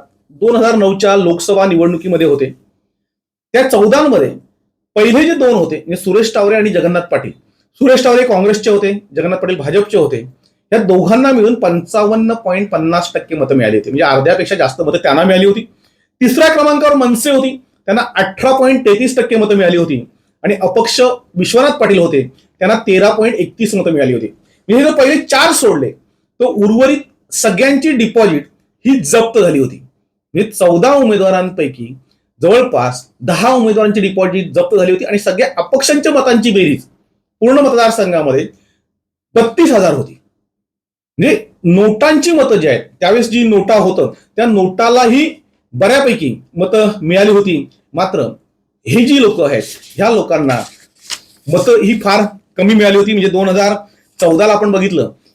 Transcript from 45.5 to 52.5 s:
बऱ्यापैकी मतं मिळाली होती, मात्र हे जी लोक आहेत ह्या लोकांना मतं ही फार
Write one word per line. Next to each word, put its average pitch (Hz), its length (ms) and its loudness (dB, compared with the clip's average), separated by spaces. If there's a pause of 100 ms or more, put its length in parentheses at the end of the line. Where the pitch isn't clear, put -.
बऱ्यापैकी 196 600 0 (220)
मतं 208 340 0 (120)
मिळाली 190 280 2
होती, 185 380 0 (260)
मात्र 180 340 -4 (580)
हे 226 200 2
जी 277 140 2
लोक 202 220 2
आहेत 135 200 -2 (240)
ह्या 214 240 -2
लोकांना 151 500 -2 (880)
मतं 180 360 2
ही 220 180 0
फार 208 240 0 (320)